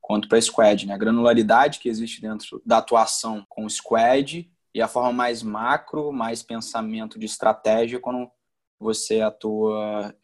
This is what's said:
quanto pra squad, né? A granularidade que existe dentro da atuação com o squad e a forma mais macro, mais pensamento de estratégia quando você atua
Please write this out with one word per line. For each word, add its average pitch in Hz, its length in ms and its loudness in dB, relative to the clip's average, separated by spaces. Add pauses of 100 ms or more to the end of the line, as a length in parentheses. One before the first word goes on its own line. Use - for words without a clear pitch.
quanto 107 180 0
pra 113 140 6
squad, 104 460 4
né? 101 80 -6
A - 20 -12
granularidade 117 800 4
que - 100 -6
existe 113 320 -6
dentro 107 460 -12
da 113 140 4
atuação 113 680 0
com - 160 -12
o 107 60 -8
squad 139 840 0 (220)
e 110 80 -2
a 113 60 0
forma 123 260 0
mais 120 300 -2
macro, 131 680 -4
mais 117 300 -6
pensamento 110 800 -8
de 110 80 -8
estratégia 110 720 0
quando 123 280 -8 (520)
você 110 420 -2
atua 107 1040 -2